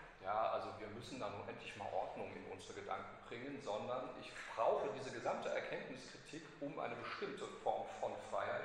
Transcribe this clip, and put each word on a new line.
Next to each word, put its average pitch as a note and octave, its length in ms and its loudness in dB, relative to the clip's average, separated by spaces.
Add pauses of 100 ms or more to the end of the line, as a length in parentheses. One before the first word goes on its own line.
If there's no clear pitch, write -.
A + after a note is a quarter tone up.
(260)
Ja, A2 280 6
also G#2 160 2 (100)
wir G#2 80 -4
müssen A#2+ 320 -6
da G#2 100 0
nun G2+ 180 -4
endlich - 300 -6
mal - 160 -2
Ordnung F#2+ 420 0
in F#2+ 160 -6
unsere F#2+ 220 -8
Gedanken G2 420 -4 (120)
bringen, B2+ 360 -6
sondern A#2 460 0 (100)
ich - 120 -8 (240)
brauche A#2+ 420 8
diese B2 140 -4
gesamte A#2+ 380 2
Erkenntniskritik, - 920 -2 (180)
um - 180 -2
eine A#2+ 160 0
bestimmte - 500 -2 (160)
Form A2 240 6 (140)
von A2+ 120 4 (200)
Freiheit A2+ 340 4